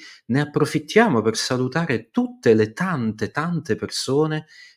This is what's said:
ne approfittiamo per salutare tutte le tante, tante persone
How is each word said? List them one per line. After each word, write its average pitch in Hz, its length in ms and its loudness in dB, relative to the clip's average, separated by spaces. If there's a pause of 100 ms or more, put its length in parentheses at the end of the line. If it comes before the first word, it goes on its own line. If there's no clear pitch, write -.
(260)
ne 127 160 0
approfittiamo 147 800 2
per 110 160 0
salutare 127 760 -2
tutte 247 440 2
le 110 180 4
tante, 113 580 -4
tante 151 460 -2
persone 156 720 -2 (300)